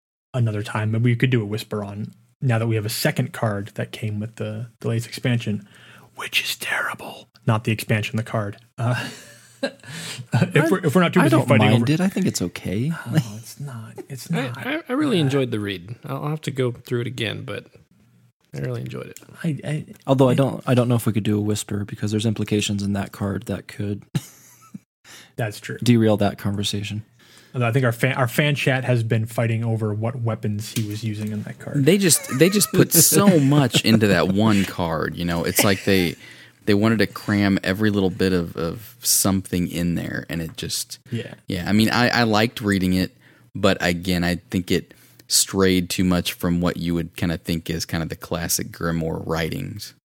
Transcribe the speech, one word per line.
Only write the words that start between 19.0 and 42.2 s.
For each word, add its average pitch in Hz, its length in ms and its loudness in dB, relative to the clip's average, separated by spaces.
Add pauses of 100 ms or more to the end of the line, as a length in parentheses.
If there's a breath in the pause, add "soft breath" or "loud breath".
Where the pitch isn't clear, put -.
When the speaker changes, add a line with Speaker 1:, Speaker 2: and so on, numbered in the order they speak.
Speaker 3:
it. - 120 -18 (220)
Speaker 1:
I, 151 160 -2 (100)
I, 151 160 -4 (220)
Speaker 2:
Although 135 220 6
I 123 40 4
Speaker 1:
I - 20 2
Speaker 2:
don't, - 320 0
I 131 80 4
don't 120 140 4
know 123 60 4
if 113 120 0
we 113 60 0
could 101 120 0
do 104 120 2
a 104 40 2
whisper 104 440 -2
because 107 260 -6
there's 107 160 0
implications 104 560 0
in 101 120 0
that 98 180 -4
card 98 340 -4
that 95 200 -6
could 104 380 -8 (100)
<laughs> - 1200 -14
Speaker 1:
That's 110 240 -6
true. - 220 -12
Speaker 2:
derail 113 360 6
that 98 200 0
conversation. 104 680 -6 (480 soft breath)
Speaker 1:
Although 123 160 0
I 117 40 0
think 131 120 4
our 117 80 4
fan, 131 220 0
our 135 140 0
fan 147 260 2
chat 131 300 0
has 123 180 2
been 110 240 0
fighting 113 380 -2
over 110 300 0
what 113 260 -4
weapons 110 520 -4
he 113 160 -2
was 107 160 -8
using 107 280 -6
in 107 120 -4
that - 160 -14
card. 143 240 0
Speaker 4:
They 175 140 6
just, 190 220 4 (180)
they 160 120 8
just 202 220 0
put - 200 4
Speaker 1:
<laughs> - 0 -
Speaker 4:
so 185 460 6
much 139 460 4
into 110 240 6
that 87 200 4
one 101 360 4
card. 80 520 -4
You 87 80 -6
know, 85 200 -2
it's - 180 0
like 98 220 2
they, 92 320 2 (500 loud breath)
they 104 80 4
wanted 107 260 4
to 98 60 2
cram 101 560 2
every 107 280 0
little 98 200 2
bit 92 220 0
of, 87 240 -2
of - 460 -8
something 92 680 0
in 85 240 -2
there, 73 340 -6
and 82 140 -6
it 80 140 -10
just, - 420 -8 (120)
Speaker 1:
Yeah. 117 240 -8 (120)
Speaker 4:
yeah. 90 220 -4
I 98 40 0
mean, 107 180 4
I, 120 180 4
I 117 160 2